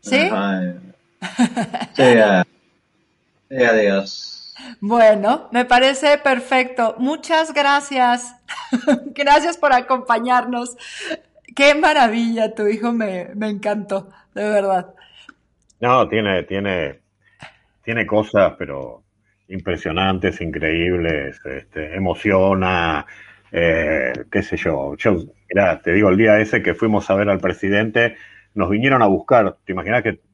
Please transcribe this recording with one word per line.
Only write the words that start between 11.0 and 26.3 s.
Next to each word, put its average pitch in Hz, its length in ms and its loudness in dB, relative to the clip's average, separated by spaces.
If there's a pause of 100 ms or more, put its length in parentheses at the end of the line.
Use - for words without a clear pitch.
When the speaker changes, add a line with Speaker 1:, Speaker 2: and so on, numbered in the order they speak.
Speaker 1:
Qué 285 200 4
maravilla, 233 800 0
tu 208 120 -2
hijo 220 260 -2
me, 202 420 -4
me 214 140 -6
encantó, 202 600 -6 (260)
de 202 160 -6
verdad. 196 440 0 (880)
Speaker 3:
No, 120 280 4
tiene, 104 360 0
tiene, 95 560 -4 (840)
tiene 117 220 -2
cosas, 104 520 2
pero 67 440 -12 (460)
impresionantes, 92 920 -4
increíbles, 80 1040 -4
este, 76 500 -12
emociona, 92 1120 0 (460)
eh, 80 600 0 (180)
qué 98 120 0
sé - 140 -8
yo. 71 400 -4
Yo, 101 200 0 (320)
mirá, 90 340 2
te 85 100 -2
digo, 101 160 4
el 92 80 4
día 107 240 6